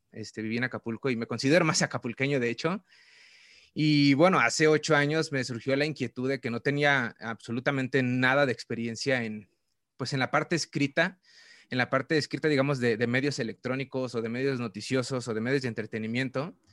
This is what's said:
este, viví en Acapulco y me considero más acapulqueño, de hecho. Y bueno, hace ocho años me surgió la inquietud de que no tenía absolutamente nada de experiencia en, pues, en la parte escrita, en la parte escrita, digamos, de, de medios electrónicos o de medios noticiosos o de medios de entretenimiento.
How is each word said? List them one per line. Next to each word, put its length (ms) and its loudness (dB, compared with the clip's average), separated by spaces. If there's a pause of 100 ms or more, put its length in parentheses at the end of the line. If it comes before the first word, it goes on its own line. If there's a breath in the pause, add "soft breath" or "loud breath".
(120)
este, 300 -12
viví 160 -4
en 60 -2
Acapulco 480 -4
y 40 -2
me 120 -6
considero 380 2
más 180 2
acapulqueño, 560 -2
de 100 0
hecho. 340 -4 (920 soft breath)
Y 360 6
bueno, 260 6
hace 300 4
ocho 260 4
años 380 0
me 100 -2
surgió 320 -4
la 80 2
inquietud 460 -4
de 100 -2
que 100 -6
no 120 -4
tenía 580 2
absolutamente 840 -2
nada 420 2
de 80 2
experiencia 720 -4
en, 240 -10 (480)
pues, 160 -6
en 60 0
la 120 -2
parte 240 0
escrita, 640 -2 (500 soft breath)
en 100 -6
la 100 0
parte 280 0
escrita, 300 -2
digamos, 320 2
de, 160 2
de 120 0
medios 300 0
electrónicos 800 -6
o 60 -2
de 80 -4
medios 320 -2
noticiosos 680 -4
o 60 -4
de 80 -2
medios 220 0
de 40 -4
entretenimiento. 840 -4 (200 soft breath)